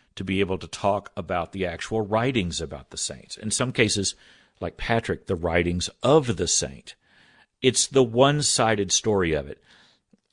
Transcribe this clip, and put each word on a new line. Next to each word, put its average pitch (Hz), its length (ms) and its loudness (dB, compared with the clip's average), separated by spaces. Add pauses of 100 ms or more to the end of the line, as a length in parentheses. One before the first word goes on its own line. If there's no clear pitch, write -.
(160)
to - 80 -8
be 95 160 -2
able 95 180 0
to 85 100 -14
talk 101 480 -2
about 87 360 -4
the 95 140 -4
actual 87 360 -4
writings 107 580 0
about 71 300 -10
the - 80 -16
saints. - 400 -10
In 107 140 -8
some 127 200 -2
cases, 107 440 0 (440)
like - 180 -8
Patrick, - 500 -2
the 101 80 -2
writings 87 540 0 (120)
of 127 360 4
the 87 100 -2
saint. - 480 -4 (640)
It's - 260 2
the 135 160 4
one-sided 117 880 2
story 95 420 2
of 71 140 -2
it. - 140 -14 (720)